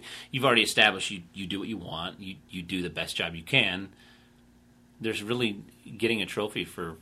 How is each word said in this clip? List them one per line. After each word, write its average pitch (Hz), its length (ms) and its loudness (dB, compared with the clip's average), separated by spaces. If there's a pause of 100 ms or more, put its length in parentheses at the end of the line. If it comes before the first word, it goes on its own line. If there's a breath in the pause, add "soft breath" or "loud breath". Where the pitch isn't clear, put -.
(300 loud breath)
you've 131 160 0
already 120 160 8
established 104 480 6
you, 95 140 -8 (100)
you 95 140 -8
do 95 100 -6
what 95 100 -6
you 107 100 -4
want, 85 420 -8
you, 95 160 -10 (140)
you 92 120 -10
do 90 220 -4
the 87 80 -4
best 82 240 -6
job 85 180 -2
you 82 100 -10
can. 98 460 2 (1120 soft breath)
There's 107 220 -2
really 110 380 -2 (360)
getting 110 240 2
a 92 60 -2
trophy 101 380 -4
for 82 360 -10